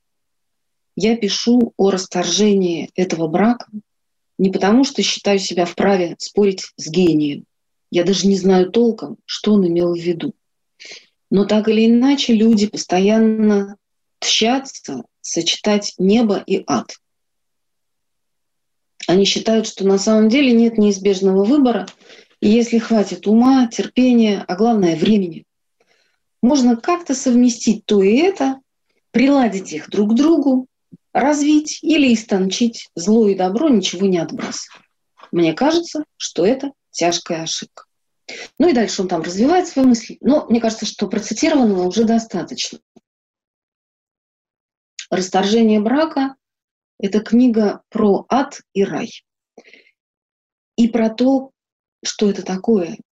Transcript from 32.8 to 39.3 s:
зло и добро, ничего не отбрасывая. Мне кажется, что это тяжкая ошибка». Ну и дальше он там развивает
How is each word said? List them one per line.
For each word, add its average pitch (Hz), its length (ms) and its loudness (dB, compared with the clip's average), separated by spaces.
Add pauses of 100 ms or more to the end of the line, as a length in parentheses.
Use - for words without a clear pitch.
зло 214 320 2
и 190 80 2
добро, 190 320 -2
ничего 196 380 0
не 180 120 2
отбрасывая. - 640 -10 (480)
Мне 165 240 0
кажется, 311 480 -2 (140)
что - 280 -4
это 269 280 -2 (180)
тяжкая 170 520 -4
ошибка». - 420 -12 (760)
Ну 320 120 2
и - 20 2
дальше 208 300 -2
он 185 60 -4
там 170 140 -4
развивает 254 460 0